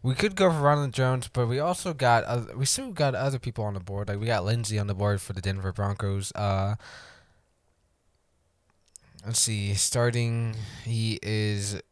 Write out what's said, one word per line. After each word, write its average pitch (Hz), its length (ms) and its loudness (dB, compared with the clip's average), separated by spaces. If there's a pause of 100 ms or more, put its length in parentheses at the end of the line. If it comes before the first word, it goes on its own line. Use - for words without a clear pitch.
We 127 120 2
could 196 200 0
go 190 160 6
for 156 80 0
Ronald 143 340 4
Jones, 127 340 0
but 123 200 0
we 127 120 0
also 175 340 -2
got 123 320 4
oth-, 120 300 -4
we 135 100 -2
still 262 260 -2
got 143 240 2
other 135 240 -2
people 113 260 -4
on 101 80 -2
the 98 60 -6
board. 98 300 -6
Like, 101 100 -4
we 110 60 -4
got 107 200 2
Lindsey 107 340 0
on 104 80 -2
the 101 80 -2
board 101 260 2
for - 120 -8
the 92 80 -6
Denver 95 320 -2
Broncos. 98 600 -2
Uh, 98 420 0 (2500)
let's 113 140 0
see. 101 340 0
Starting, 117 840 2 (300)
he 113 360 -2
is 104 600 0 (100)